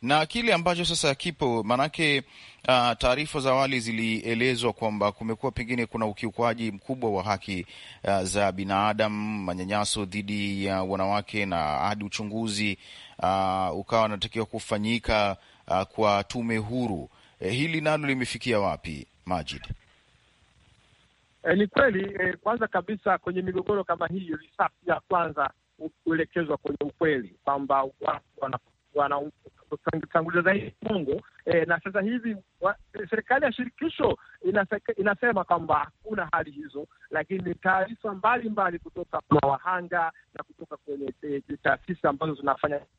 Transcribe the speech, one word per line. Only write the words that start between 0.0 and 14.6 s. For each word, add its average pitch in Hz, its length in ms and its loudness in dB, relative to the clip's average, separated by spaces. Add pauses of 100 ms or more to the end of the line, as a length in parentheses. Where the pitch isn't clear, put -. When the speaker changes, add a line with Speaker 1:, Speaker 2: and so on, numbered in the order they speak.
Speaker 1:
Na 147 240 4
kile 233 280 0
ambacho 170 320 2
sasa 160 300 2
kipo, 123 480 0
manake, 139 600 2 (440)
ah, 120 320 4
taarifa 143 400 0
za 131 120 2
awali 135 280 2
zilielezwa 113 920 0
kwamba 104 380 0
kumekuwa 113 400 -4
pengine 120 340 -2
kuna 113 200 -4
ukiukwaji 113 680 -2
mkubwa 120 400 -4
wa 95 120 0
haki, 98 440 -4 (360)
ah, 98 200 0
za 98 280 2
binadamu, 104 920 0
manyanyaso 98 600 -2
dhidi 101 600 -4
ya 95 180 0
wanawake, 98 600 0
na 92 120 -2
hadi 80 480 0
uchunguzi, 104 720 -2 (460)
ah, 95 500 2
ukawa 110 320 0
unatakiwa 107 400 -4
kufanyika, 107 920 0 (300)